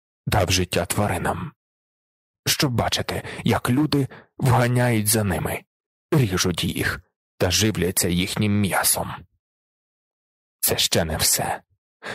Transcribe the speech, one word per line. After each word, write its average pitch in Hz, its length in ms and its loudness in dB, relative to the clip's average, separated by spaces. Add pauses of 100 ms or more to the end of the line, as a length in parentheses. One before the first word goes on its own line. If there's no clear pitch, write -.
(260)
дав 95 240 2
життя 90 360 0
тваринам, 104 680 -4 (920)
щоб - 260 -4
бачити, 107 500 -4 (220)
як 104 260 0
люди 143 380 0 (300)
вганяють 120 720 2
за 107 160 2
ними, - 400 -4 (480)
ріжуть 92 520 2
їх - 360 -2 (380)
та 95 120 2
живляться 90 580 2
їхнім 101 520 2
м'ясом. - 540 0 (1500)
Це - 180 0
ще - 260 2
не 82 120 -4
все. - 460 -2 (520)